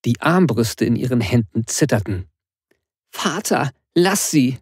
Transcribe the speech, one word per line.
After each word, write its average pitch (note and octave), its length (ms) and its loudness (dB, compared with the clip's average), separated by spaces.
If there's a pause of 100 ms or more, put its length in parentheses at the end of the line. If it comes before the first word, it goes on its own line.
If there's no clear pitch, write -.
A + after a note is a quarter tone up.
Die A#2+ 160 -2
Armbrüste B2+ 640 0
in A#2 120 0
ihren B2 240 -2
Händen A#2 480 -2
zitterten. G#2 580 -2 (800)
„Vater, C#3+ 640 -2 (240)
lass F#3+ 380 2
sie!“ C3 300 2